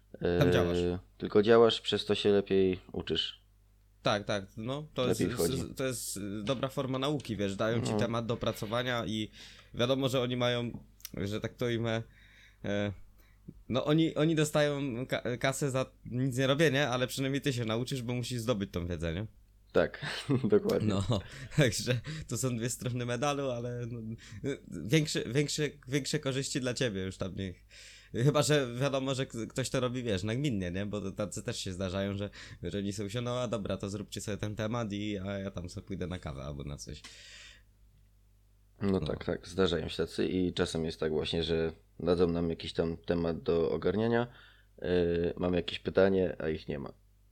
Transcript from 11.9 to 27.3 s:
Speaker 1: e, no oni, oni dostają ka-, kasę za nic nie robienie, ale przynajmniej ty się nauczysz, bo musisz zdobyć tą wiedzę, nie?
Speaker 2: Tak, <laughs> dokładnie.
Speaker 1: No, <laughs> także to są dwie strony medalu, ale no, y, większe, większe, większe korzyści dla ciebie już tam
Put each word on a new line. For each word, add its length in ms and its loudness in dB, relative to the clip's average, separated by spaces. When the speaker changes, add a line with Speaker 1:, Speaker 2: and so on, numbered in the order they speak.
Speaker 1:
e, 280 0
no 160 0
oni, 300 4
oni 200 4
dostają 720 0
ka-, 160 -2
kasę 320 0
za 160 0
nic 320 -2
nie 80 4
robienie, 420 4
ale 180 0
przynajmniej 360 -2
ty 100 2
się 120 -2
nauczysz, 380 -2
bo 120 -4
musisz 260 -4
zdobyć 300 0
tą 160 -4
wiedzę, 280 -2
nie? 120 -4
Speaker 2:
Tak, 340 4
<laughs> 200 2
dokładnie. 440 4
Speaker 1:
No, 320 2
<laughs> 240 -14
także 440 2
to 80 -6
są 200 -2
dwie 140 -2
strony 360 -4
medalu, 440 -2
ale 400 -6
no, 100 -8
y, 80 -4
większe, 540 2
większe, 380 0
większe 300 0
korzyści 420 -2
dla 140 -2
ciebie 280 0
już 140 -6
tam 200 -6